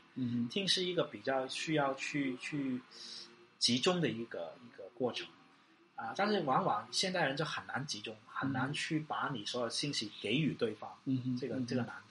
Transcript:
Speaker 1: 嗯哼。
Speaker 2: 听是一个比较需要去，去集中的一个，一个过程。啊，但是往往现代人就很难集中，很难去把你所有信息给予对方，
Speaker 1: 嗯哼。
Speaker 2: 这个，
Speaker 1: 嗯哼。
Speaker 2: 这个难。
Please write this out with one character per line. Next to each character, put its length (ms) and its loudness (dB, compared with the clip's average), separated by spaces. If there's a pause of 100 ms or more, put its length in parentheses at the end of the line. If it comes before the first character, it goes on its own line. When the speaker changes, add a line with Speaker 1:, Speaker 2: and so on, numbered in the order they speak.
(160)
Speaker 1:
嗯 160 0
哼。 160 2
Speaker 2:
听 180 0
是 160 4
一 100 0
个 120 2
比 160 -8
较 260 2
需 280 -2
要 200 4
去， 440 -2
去 420 -2 (800)
集 180 4
中 220 4
的 80 4
一 160 -2
个， 300 -8 (120)
一 100 -20
个 80 -14 (100)
过 180 0
程。 160 -6 (680)
啊， 220 -6
但 120 4
是 120 4
往 240 4
往 260 2
现 220 2
代 140 4
人 100 0
就 80 2
很 240 -4
难 180 -2
集 140 -6
中， 160 -8 (100)
很 240 -2
难 220 0
去 260 0
把 300 -2
你 180 -4
所 160 -2
有 80 0
信 240 -2
息 160 -2 (100)
给 140 2
予 200 4
对 200 0
方， 180 -10 (120)
Speaker 1:
嗯 200 2
哼。 120 2
Speaker 2:
这 100 -2
个， 80 -2
Speaker 1:
嗯 40 -2
哼。 100 0
Speaker 2:
这 80 0
个 60 2
难。 120 -4 (160)